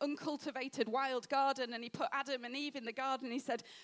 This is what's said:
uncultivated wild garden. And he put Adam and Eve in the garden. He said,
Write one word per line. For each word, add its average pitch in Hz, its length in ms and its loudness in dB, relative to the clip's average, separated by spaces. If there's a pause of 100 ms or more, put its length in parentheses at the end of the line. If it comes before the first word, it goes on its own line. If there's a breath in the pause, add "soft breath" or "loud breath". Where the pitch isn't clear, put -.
uncultivated 277 840 0
wild 254 420 2
garden. 269 440 4
And 233 100 -6
he 226 60 -8
put 262 240 0
Adam 269 300 0
and 240 120 -6
Eve 285 200 -2
in 254 100 -4
the 226 80 -4
garden. 262 380 0
He 247 80 0
said, 240 240 0 (200 loud breath)